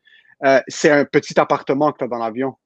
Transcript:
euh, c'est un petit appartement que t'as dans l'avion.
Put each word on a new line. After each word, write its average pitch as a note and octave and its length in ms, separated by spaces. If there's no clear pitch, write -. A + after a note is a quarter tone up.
euh, C3+ 220
c'est - 240
un C#3+ 140
petit - 340
appartement D3 520
que - 60
t'as C3 100
dans A#2 120
l'avion. A#2 360